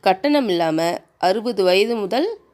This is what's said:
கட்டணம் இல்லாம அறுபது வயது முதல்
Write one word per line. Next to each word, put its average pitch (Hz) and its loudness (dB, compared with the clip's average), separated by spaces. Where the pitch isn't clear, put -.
கட்டணம் 247 0
இல்லாம 165 0
அறுபது 208 -2
வயது 196 2
முதல் 220 -2